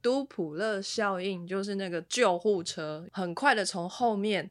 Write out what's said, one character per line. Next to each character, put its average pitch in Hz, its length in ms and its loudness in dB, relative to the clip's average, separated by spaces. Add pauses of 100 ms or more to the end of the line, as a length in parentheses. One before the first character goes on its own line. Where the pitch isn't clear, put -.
都 262 240 2
普 165 280 -4
勒 196 280 -2
效 196 380 -2
应 185 260 -4
就 196 180 -2
是 202 120 -4
那 196 140 -2
个 170 140 -2
救 196 340 4
护 185 260 2
车 156 480 -6
很 180 220 -4
快 254 220 4
的 202 100 0
从 175 240 -4
后 226 260 2
面 196 360 0